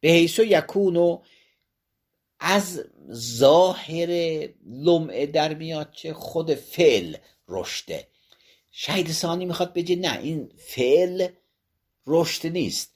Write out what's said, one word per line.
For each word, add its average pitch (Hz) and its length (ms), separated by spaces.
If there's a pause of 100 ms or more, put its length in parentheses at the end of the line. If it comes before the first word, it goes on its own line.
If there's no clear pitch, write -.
"به 151 80
حیث 170 300
یکونو"، 180 840 (1160)
از 180 440 (280)
ظاهر 156 960 (580)
لمعه 143 600
در 156 280
میاد 156 380
که 160 220
خود 160 400
فعل 110 640 (320)
رشده. 87 600 (640)
شهید 170 400
ثانی 170 340
می‌خواد 175 280
بگه 175 240
نه، 175 260
این 151 360
فعل 180 720 (760)
رشد 160 400
نیست 165 500